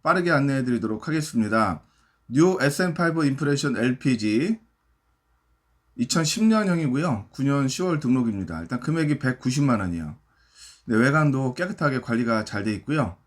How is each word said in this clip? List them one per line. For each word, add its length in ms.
빠르게 300
안내해 320
드리도록 460
하겠습니다. 760
뉴 320
에스엠 320
파이브 320
임프레션 500
엘피지 880
이천십 480
년형이고요. 880
구 120
년 240
시월 320
등록입니다. 600
일단 180
금액이 400
백구십만 640
원이요. 360
네, 100
외관도 580
깨끗하게 460
관리가 460
잘 180
돼 120
있고요. 520